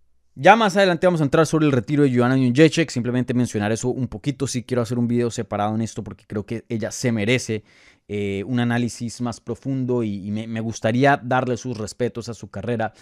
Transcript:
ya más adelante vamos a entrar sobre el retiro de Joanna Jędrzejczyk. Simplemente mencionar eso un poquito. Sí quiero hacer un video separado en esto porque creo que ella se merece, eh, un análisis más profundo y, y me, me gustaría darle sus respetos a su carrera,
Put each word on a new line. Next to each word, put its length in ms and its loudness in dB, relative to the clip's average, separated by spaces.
ya 180 8
más 220 2
adelante 300 4
vamos 120 2
a 60 4
entrar 200 4
sobre 200 2
el 80 4
retiro 300 2
de 120 4
Joanna 220 4
Jędrzejczyk. 520 4
Simplemente 440 -2
mencionar 400 0
eso 160 -2
un 180 -4
poquito. 400 -6
Sí 160 -6
quiero 180 -2
hacer 160 -4
un 120 0
video 220 2
separado 440 -4
en 60 -2
esto 200 -6
porque 260 -14
creo 180 -6
que 220 -10
ella 240 -4
se 220 -2
merece, 500 -2
eh, 360 -4
un 140 -2
análisis 600 -4
más 180 -8
profundo 640 -4
y, 240 -6
y 40 -6
me, 140 -6
me 140 -6
gustaría 640 2
darle 320 0
sus 220 -8
respetos 500 -6
a 60 -10
su 180 -16
carrera, 500 -4